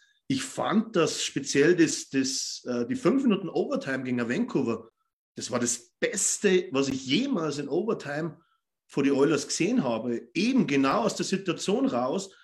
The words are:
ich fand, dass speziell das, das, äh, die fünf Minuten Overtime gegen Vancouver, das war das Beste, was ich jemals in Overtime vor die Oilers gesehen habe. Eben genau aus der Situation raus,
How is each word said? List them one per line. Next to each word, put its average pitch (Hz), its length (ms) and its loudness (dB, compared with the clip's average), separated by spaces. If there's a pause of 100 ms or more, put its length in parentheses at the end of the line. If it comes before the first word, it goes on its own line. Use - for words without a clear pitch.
(280)
ich 135 160 -2
fand, 160 500 -2
dass - 300 0
speziell 143 500 2
das, 160 360 2
das, - 560 -2
äh, 120 200 -2
die 139 80 -4
fünf 233 300 2
Minuten 190 240 2
Overtime 160 560 -4
gegen 123 240 -2
Vancouver, 123 600 -2 (460)
das - 160 -10
war 123 80 0
das - 400 -4
Beste, 185 720 0
was 139 180 0
ich - 180 -4
jemals 160 520 0
in 143 100 -6
Overtime 160 720 -4 (480)
vor - 160 -2
die 139 80 4
Oilers 139 380 2
gesehen 220 340 0
habe. 117 520 -2
Eben 214 340 2
genau 139 340 2
aus 208 140 0
der 185 100 -2
Situation 190 600 0
raus, 131 460 -2 (120)